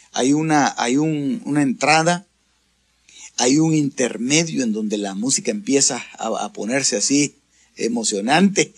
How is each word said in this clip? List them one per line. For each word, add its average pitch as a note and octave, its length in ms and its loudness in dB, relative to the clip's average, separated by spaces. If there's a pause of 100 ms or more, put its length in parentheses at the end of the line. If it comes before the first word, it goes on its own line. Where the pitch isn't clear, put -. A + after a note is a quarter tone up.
(120)
hay C3 220 0
una, D3+ 440 2
hay A#2+ 200 0
un, D3 460 -2
una D3 200 0
entrada, D#3+ 640 0 (1080)
hay B2+ 200 4
un D#3+ 160 4
intermedio D3 920 0
en A2 100 0
donde G#2+ 260 -4
la G2 160 -6
música A#2+ 340 -2
empieza A#2+ 560 0 (140)
a, G#2+ 80 -6 (180)
a G#2 80 -12
ponerse A#2+ 440 -2
así C#3 400 0 (400)
emocionante, A#2 1000 0